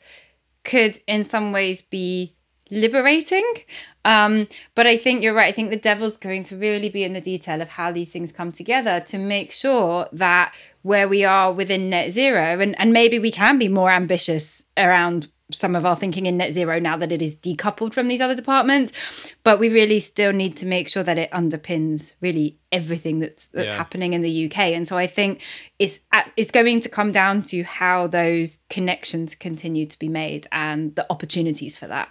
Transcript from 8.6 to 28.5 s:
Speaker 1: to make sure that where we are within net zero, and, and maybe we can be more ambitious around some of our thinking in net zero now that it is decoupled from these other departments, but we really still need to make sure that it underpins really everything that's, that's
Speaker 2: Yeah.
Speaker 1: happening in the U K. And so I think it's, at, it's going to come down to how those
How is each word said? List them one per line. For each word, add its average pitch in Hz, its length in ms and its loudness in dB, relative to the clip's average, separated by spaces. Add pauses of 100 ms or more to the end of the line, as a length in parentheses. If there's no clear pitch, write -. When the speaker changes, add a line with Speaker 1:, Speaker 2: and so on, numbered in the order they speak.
Speaker 1:
to 196 180 -10
make 196 340 -4
sure 190 600 0
that 180 420 2 (260)
where 202 260 2
we 196 180 2
are 190 280 4
within 190 380 -2
net 175 220 0
zero, 185 460 2
and, 196 220 0
and 226 120 6
maybe 233 260 6
we 220 120 0
can 226 280 4
be 233 100 2
more 185 220 4
ambitious 180 720 0 (140)
around 175 500 2 (240)
some 180 240 -2
of 165 80 0
our 180 100 2
thinking 185 300 -4
in 180 140 0
net 165 160 -2
zero 165 240 0
now 165 180 -2
that 160 160 -4
it 160 80 -2
is 156 160 -4
decoupled 208 560 -6
from 247 160 -2
these 247 140 -2
other 254 120 0
departments, 262 560 2 (540)
but 208 140 6
we 226 100 4
really 214 320 4
still 202 320 0
need 190 240 -2
to - 80 -10
make 180 240 -2
sure 196 140 -4
that 170 160 0
it 165 120 -2
underpins 156 920 -2
really 160 340 -2 (160)
everything 165 460 -4
that's, - 340 -8
that's - 160 -4
Speaker 2:
Yeah. 104 80 -4
Speaker 1:
happening 175 380 -4
in 170 80 -2
the 165 80 -2
U 160 180 -2
K. 185 240 -2
And 170 160 -6
so 185 80 -6
I 180 100 0
think 196 360 -4 (360)
it's, 196 220 -2 (100)
at, 208 280 2
it's 220 120 -2
going 233 300 4
to - 80 -4
come 208 240 -2
down 196 300 2
to 175 220 -6
how 180 420 0
those 170 540 -2 (100)